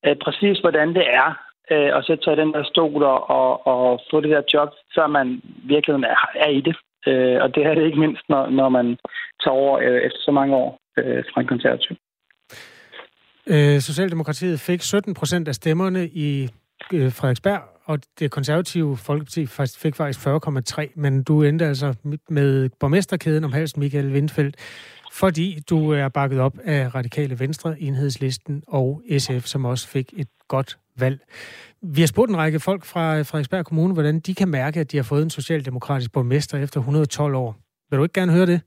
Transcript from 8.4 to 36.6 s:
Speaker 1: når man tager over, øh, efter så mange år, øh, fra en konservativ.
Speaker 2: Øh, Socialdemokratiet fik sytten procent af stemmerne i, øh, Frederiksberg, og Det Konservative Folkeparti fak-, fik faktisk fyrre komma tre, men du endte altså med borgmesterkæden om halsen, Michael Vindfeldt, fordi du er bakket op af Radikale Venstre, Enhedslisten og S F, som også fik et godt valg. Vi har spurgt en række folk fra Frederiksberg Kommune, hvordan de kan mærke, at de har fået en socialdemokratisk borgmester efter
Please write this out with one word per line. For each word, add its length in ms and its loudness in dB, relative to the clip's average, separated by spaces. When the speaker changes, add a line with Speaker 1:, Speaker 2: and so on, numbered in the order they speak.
Speaker 1:
når 200 4
man 280 2
tager 180 2
over, 180 2
øh, 280 2
efter 120 -6
så 120 0
mange 240 2
år, 240 -2
øh, 260 -2
fra 80 0
en 60 -2
konservativ. 480 -2
Speaker 2:
Øh, 320 4
Socialdemokratiet 800 -4
fik 220 -2
sytten 320 -2
procent 340 -2
af 80 -4
stemmerne 520 0
i, 420 -4
øh, 180 2
Frederiksberg, 500 -2
og 140 -4
Det 120 -2
Konservative 680 -2
Folkeparti 480 -4
fak-, 340 -6
fik 160 -2
faktisk 280 -6
fyrre 160 0
komma 220 -4
tre, 340 -6
men 280 0
du 200 4
endte 220 2
altså 300 -2
med 400 2
borgmesterkæden 640 0
om 100 -4
halsen, 260 -2
Michael 340 -2
Vindfeldt, 420 0
fordi 480 -2
du 220 2
er 180 0
bakket 300 0
op 140 2
af 300 -2
Radikale 440 -4
Venstre, 400 -6
Enhedslisten 880 -4
og 340 -2
S 140 -2
F, 40 -12
som 200 -4
også 240 -6
fik 280 -6
et 100 -6
godt 300 -4
valg. 200 0
Vi 200 -2
har 60 4
spurgt 220 2
en 80 0
række 220 0
folk 260 -4
fra 360 -2
Frederiksberg 440 -4
Kommune, 280 0
hvordan 260 0
de 160 -6
kan 120 0
mærke, 320 -2
at 120 -4
de 60 -2
har 60 0
fået 200 0
en 60 -2
socialdemokratisk 840 -4
borgmester 440 -2
efter 220 -4